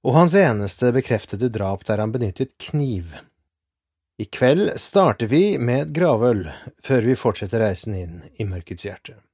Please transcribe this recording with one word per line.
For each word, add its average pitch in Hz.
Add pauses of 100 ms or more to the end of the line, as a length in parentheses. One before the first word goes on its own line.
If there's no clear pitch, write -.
og 131
hans 170
eneste 120
bekreftede 120
drap 98
der 104
han 110
benyttet 120 (160)
kniv. 110 (1080)
I 107
kveld 147
starter 131
vi 170
med 123
et 151
gravøl, 120 (380)
før 120
vi 127
fortsetter 110
reisen 101
inn 87 (180)
i 110
mørkets 90
hjerte. - (160)